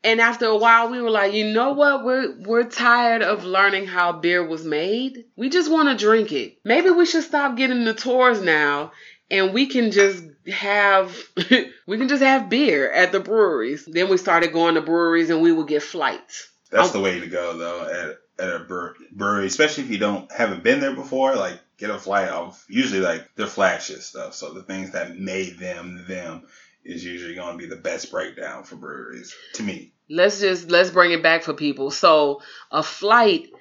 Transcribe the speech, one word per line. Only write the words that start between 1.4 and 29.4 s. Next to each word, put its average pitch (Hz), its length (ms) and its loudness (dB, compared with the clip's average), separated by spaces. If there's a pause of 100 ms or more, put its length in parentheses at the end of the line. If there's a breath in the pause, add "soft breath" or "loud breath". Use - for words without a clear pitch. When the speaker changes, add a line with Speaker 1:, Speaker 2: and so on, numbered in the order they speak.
Speaker 1:
know 247 200 2
what? 277 320 2
We're, 254 340 -2
we're 226 260 0
tired 233 580 2
of 190 220 -2
learning 190 420 2
how 180 260 0
beer 170 340 0
was 160 160 -8
made. 214 640 -4 (120)
We 247 120 -4
just 311 220 0
wanna 294 260 2
drink 214 340 2
it. 131 320 -6
Maybe 330 280 2
we 339 160 6
should 330 180 -2
stop 285 320 -2
getting 247 280 0
the 226 100 0
tours 247 480 2
now, 151 500 0 (380 loud breath)
and 190 240 0
we 262 120 2
can 247 260 0
just 196 300 2 (300)
have, 202 640 2 (200)
<laughs> - 500 0
we 196 120 -6
can 262 100 -2
just 277 140 2
have 262 280 2
beer 185 420 2
at 180 200 2
the 196 80 2
breweries." 156 680 0
Then 170 240 -2
we 185 80 4
started 170 340 2
going 165 220 2
to 160 80 2
breweries, 165 480 2
and 160 100 2
we 165 120 6
would 160 160 0
get 147 140 0
flights. - 680 -8 (200)
Speaker 2:
That's - 180 4
Speaker 1:
Um, - 40 -4
Speaker 2:
the 104 80 -4
way 92 200 -2
to 85 60 -12
go, 85 300 -6
though, 85 300 -8 (520)
at, 92 80 -4
at 87 80 -4
a 82 40 -6
bre-, 87 340 -10 (180)
brewery, 101 360 -2
especially 147 380 0
if 120 60 -10
you 104 80 -4
don't, 101 320 -2
haven't 101 320 -4
been 139 180 2
there 135 140 -4
before. 135 400 -2
Like, 92 240 -4 (200)
get 104 100 -8
a 101 100 -6
flight 95 300 -2
off. 85 400 -10
Usually, 107 320 -2
like, 82 360 -4
their 107 100 -6
flagship - 560 -2
stuff. - 320 -14
So 78 180 -14
the 92 120 -18
things 95 260 -12
that 87 280 -8
made 92 400 -8
them 90 480 -12
them 87 360 -12 (420 soft breath)
is 87 180 -14
usually 87 320 -14
gonna 87 220 -12
be 85 100 -16
the 92 100 -14
best 85 340 -10
breakdown - 540 -10
for - 120 -20
breweries, - 580 -16 (200)